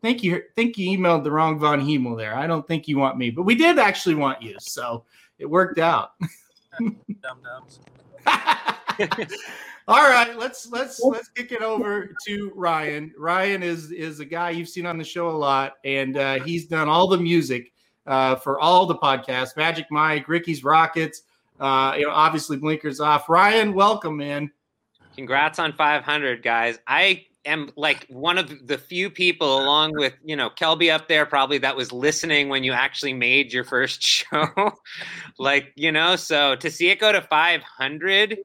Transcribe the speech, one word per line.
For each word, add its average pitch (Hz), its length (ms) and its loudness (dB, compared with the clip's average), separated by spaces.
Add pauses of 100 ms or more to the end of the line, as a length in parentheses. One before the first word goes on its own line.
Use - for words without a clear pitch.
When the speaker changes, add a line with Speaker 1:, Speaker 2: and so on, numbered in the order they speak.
Speaker 1:
thank 233 220 0
you, 175 180 0 (140)
think 233 200 0
you 190 220 -2
emailed 170 260 4
the 147 80 -2
wrong 156 280 0
Von 147 220 2
Hemel 131 360 0
there. 110 180 -6
I 143 120 -2
don't 165 200 -2
think 160 200 -4
you 147 100 0
want 131 220 0
me," 120 100 -2
but 139 140 -4
we 208 100 4
did 320 240 4
actually 190 380 2
want 135 260 -2
you, 107 180 -14
so 117 460 -10 (320)
it 143 80 -14
worked 175 320 2
out. 160 360 0 (360)
<laughs> - 300 -20
Speaker 2:
Dum-dums. 131 1000 -10 (460)
Speaker 1:
<laughs> - 20 2 (1600)
All 277 220 8
right, 233 260 4
let's, 240 360 -10
let's, 240 280 -6
let's 240 300 0
kick 240 220 -10
it 233 100 -6
over 208 480 -4 (160)
to 202 300 -6
Ryan. 156 600 -4
Ryan 185 440 -2
is, 170 300 -6
is 160 280 -10
a 151 60 -12
guy 170 240 -4
you've 165 200 -8
seen 175 180 -10
on 170 100 -6
the 160 60 -8
show 170 260 -6
a 160 80 -4
lot, 139 360 0 (120)
and, 135 320 -2
uh, 135 220 0
he's 165 260 -6
done 156 240 -2
all 175 180 6
the 185 120 2
music, 151 520 0 (360)
uh, 131 280 4
for 139 240 -4
all 180 260 6
the 170 100 0
podcasts, 131 600 -2
Magic 160 360 -2
Mike, 151 360 0
Ricky's 165 360 -2
Rockets, 160 580 2 (380)
uh, 135 380 2
you 147 80 2
know, 151 60 -2
obviously 156 460 2
Blinkers 151 420 -4
Off. 147 300 2
Ryan, 208 440 4
welcome, 196 440 2
man. 143 340 -6 (640)
Speaker 3:
Congrats 135 440 -2
on 160 140 -2
five 151 300 2
hundred, 139 380 -2
guys. 117 460 0
I 175 380 2 (200)
am, 147 300 -4
like, 147 340 -2
one 147 280 -2
of 139 300 -8
the 139 100 -4
few 180 320 -6
people, 170 520 0
along 151 320 2
with, 143 200 -2 (100)
you 156 120 -8
know, 127 140 -2
Kelby 165 420 2
up 156 160 -2
there 151 200 2
probably, 139 320 0
that 135 160 -2
was 127 160 -6
listening 143 580 0
when 135 140 -2
you 131 80 0
actually 135 420 -2
made 127 400 0
your 123 100 -2
first 127 380 -2
<laughs> - 0 -
show. - 680 0 (680)
Like, 139 380 0
you 156 160 0
know, 165 240 2
so 147 400 2
to 151 160 -6
see 175 180 0
it 190 100 2
go 214 120 4
to 196 100 2
five 160 400 2
hundred 190 840 -2